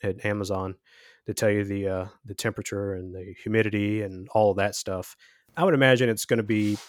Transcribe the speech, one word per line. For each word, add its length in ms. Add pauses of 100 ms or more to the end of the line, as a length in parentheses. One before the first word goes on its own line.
at 220
Amazon 500 (520)
to 80
tell 160
you 140
the, 240
uh, 180 (180)
the 100
temperature 600
and 200
the 280
humidity 600
and 280
all 200
of 60
that 180
stuff. 400 (420)
I 80
would 100
imagine 340
it's 160
gonna 180
be 340 (120)